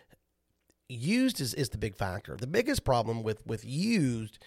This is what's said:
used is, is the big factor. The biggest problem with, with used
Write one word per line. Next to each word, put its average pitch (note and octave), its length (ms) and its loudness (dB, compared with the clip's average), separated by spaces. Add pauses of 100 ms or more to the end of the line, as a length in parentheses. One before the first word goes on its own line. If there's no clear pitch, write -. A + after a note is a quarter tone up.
(880)
used G3 520 2
is, A#2+ 120 -2
is C#3 180 -2
the - 80 -6
big G#2+ 180 -4
factor. F#2 400 -4
The A2+ 100 -6
biggest A#3 380 0
problem A2+ 400 2
with, A2 200 -2
with A2+ 200 -6
used C3+ 840 0